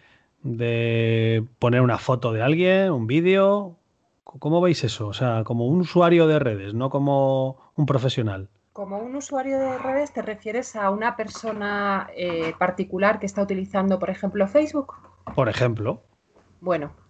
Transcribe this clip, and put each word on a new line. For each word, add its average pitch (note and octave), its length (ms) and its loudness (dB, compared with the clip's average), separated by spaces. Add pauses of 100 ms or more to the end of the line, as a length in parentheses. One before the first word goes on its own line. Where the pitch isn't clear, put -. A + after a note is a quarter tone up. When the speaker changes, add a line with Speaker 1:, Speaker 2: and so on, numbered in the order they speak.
(420)
Speaker 1:
de A2+ 1040 0 (140)
poner B2 220 4
una B2 180 4
foto B2 340 -2
de A2 100 -2
alguien, F#3 480 4
un A#2 160 -2
vídeo. F#3+ 680 2 (540)
C-, C3+ 80 -20
¿cómo D#3 220 2
veis F3 240 2
eso? G#2+ 240 -4
O G2+ 60 -8
sea, A2+ 300 0
como A#2 220 -2
un E3+ 140 4
usuario E3+ 460 4
de D3+ 120 4
redes, G#2 360 -2
no C3 160 -2
como C3+ 680 0 (180)
un D3+ 100 2
profesional. A#2+ 640 0 (240)
Speaker 2:
Como G3 260 -10
un B3 180 -10
usuario C4+ 420 -4
de C4 200 -4
redes, C4+ 340 -4
¿te A3+ 80 -8
refieres G#3+ 560 -8
a G3 140 0
una A3+ 260 -2
persona, G3+ 960 -4
eh, E3 440 -4
particular F#3+ 600 0
que G3+ 60 -10
está G3 180 -4
utilizando, F#3+ 560 0
por F#3+ 120 -4
ejemplo, G3 380 -2
Facebook? D4+ 440 0 (420)
Speaker 1:
Por B2+ 140 2
ejemplo. A2 540 -2 (580)
Speaker 2:
Bueno, E3 320 -4 (180)